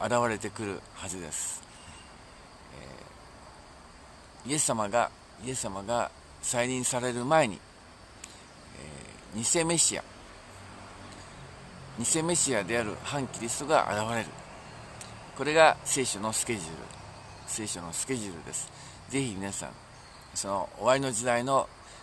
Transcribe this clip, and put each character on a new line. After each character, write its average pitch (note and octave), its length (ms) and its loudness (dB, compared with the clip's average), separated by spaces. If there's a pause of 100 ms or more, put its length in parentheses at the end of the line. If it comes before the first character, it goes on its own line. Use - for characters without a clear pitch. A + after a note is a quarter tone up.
現 A2 100 2 (140)
れ G#2+ 120 2
て G#2+ 100 -4
く G#2+ 160 -6
る F#2+ 160 -2 (140)
は - 120 -10
ず F2+ 140 -6
で D#2 100 -6
す。 - 300 -6 (2750)
え - 20 -4
ー、 C#3 40 0
イ - 20 4
エ D#3 40 4
ス - 60 4
様 A2 240 2
が、 A2+ 220 4 (340)
イ B2+ 60 -4
エ C3 40 -4
ス - 60 -4
様 G2 220 -4
が A2+ 280 0 (300)
再 B2 260 2
臨 B2+ 160 0
さ B2+ 160 2
れ B2 140 2
る B2 140 -2
前 D3+ 200 8
に、 F#2+ 140 -6 (1700)
え G#2 40 -4
ー、 E3 220 6
偽 D#3+ 60 4
メ F3 100 6
シ - 220 6
ア、 - 60 -4 (1900)
偽 D#3 240 4
メ E3+ 120 4
シ C#3 220 4
ア G2+ 80 4
で A2+ 140 2
あ A#2 40 4
る G#2 220 -2
反 C3+ 240 -2
キ - 120 -10
リ A#2 80 -2
ス - 120 -2
ト C#3+ 60 -4
が D3 260 6
現 G#2 80 2 (160)
れ A2 60 0
る。 E2 60 -6 (1080)
こ C3+ 80 -4
れ D3+ 80 2
が D#3 320 12
聖 C3 220 2
書 - 140 -2
の A2 120 0
ス - 140 0
ケ A2+ 100 0
ジ F2+ 60 -6
ュ - 20 -6
ー D#2+ 60 -8
ル、 D#2+ 60 -8 (720)
聖 G#2+ 200 -4
書 F2+ 160 -6
の E2 100 -6
ス - 140 -2
ケ C3 100 0
ジ G#2 120 -4
ュ - 40 -6
ー E2 40 -10
ル D2+ 100 -10
で - 80 -8
す。 - 160 -6 (400)
ぜ C3+ 120 2
ひ A2+ 120 -2
皆 G2 180 -4
さ - 140 -6
ん、 A#1+ 60 -10 (640)
そ - 140 -4
の G2 300 0
終 G2+ 80 -2
わ B2+ 80 10
り C#3 80 4
の C3 100 0
時 A2+ 140 -2
代 A#2+ 180 4
の C3+ 240 4 (340)